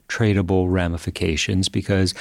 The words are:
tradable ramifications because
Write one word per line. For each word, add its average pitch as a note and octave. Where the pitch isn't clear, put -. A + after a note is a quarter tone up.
tradable G2
ramifications F2+
because F#2+